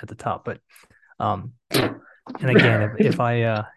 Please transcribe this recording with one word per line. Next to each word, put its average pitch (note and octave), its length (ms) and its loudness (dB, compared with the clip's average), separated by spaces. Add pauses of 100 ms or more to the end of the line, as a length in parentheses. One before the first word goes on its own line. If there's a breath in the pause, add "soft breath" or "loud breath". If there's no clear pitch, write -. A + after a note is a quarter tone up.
at - 60 -16
the A2 80 -16
top, - 300 -8
but, - 140 -10 (600 soft breath)
um, G#2+ 340 -4 (180)
and - 760 -4
again, A2 480 4
if, G#3+ 80 4
if F#3 140 0
I, A#2+ 240 2
uh, G#2+ 200 0 (140)